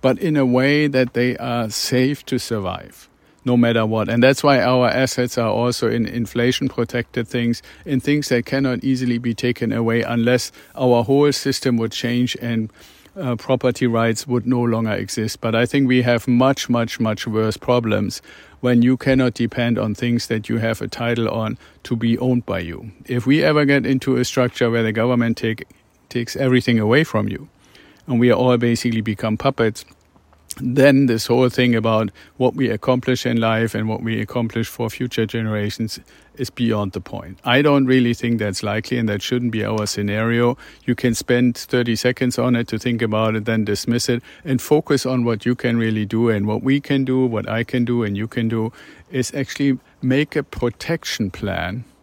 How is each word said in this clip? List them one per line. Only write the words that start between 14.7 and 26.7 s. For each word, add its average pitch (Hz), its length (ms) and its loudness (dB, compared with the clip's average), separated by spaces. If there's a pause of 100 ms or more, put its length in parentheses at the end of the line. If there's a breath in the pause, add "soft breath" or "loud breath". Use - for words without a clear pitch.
exist. 107 480 -4
But 113 160 -2
I 120 100 2
think 139 220 0
we 127 140 4
have 120 260 0
much, 131 400 2
much, 117 320 -2
much 110 260 -2
worse 110 300 0
problems 110 680 0 (380 loud breath)
when 123 220 4
you 127 140 4
cannot 131 380 2
depend 117 420 -2
on 104 180 -2
things 120 340 -2
that 110 200 -4
you 113 100 -2
have 113 220 -2
a 110 60 -6
title 117 420 -2
on 110 300 -4 (240 soft breath)
to 123 140 -4
be 113 220 0
owned 127 280 0
by 95 140 -4
you. 87 320 -10 (140)
If 120 200 -4
we 147 160 4
ever 151 220 2
get 139 200 2
into 131 320 0
a 123 80 2
structure 120 460 0
where 117 140 0
the 110 80 -2
government 117 440 2
take, 110 300 -4 (420)
takes - 280 -6
everything 127 420 4